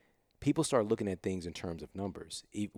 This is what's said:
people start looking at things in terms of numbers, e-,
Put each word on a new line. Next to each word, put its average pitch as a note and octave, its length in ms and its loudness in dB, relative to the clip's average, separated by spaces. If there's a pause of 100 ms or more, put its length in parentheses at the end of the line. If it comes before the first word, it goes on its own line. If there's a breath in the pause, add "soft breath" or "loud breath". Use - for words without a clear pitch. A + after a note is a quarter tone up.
(400 soft breath)
people D3 240 4
start A#2 220 4
looking A2 220 2
at F#2 140 -2
things F#2 240 -2
in E2+ 60 -6
terms E2 300 -6
of - 120 -14
numbers, F#2+ 580 -6
e-, G#2 260 -2